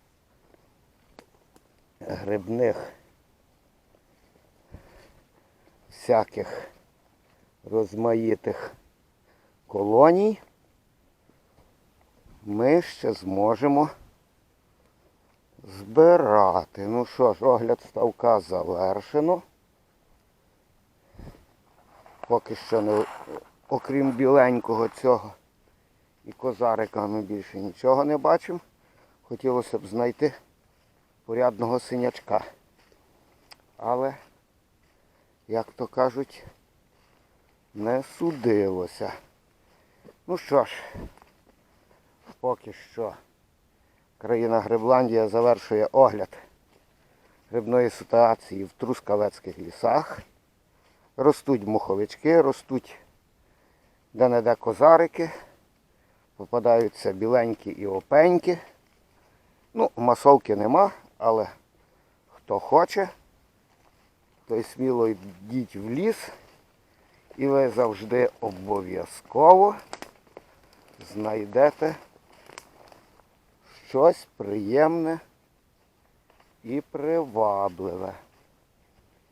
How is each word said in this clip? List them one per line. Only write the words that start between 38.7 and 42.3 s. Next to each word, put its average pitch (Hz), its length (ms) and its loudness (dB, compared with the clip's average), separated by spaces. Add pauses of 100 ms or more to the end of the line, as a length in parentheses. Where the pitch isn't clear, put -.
Ну 180 80 -6
що 135 260 0
ж, - 80 -12 (1700)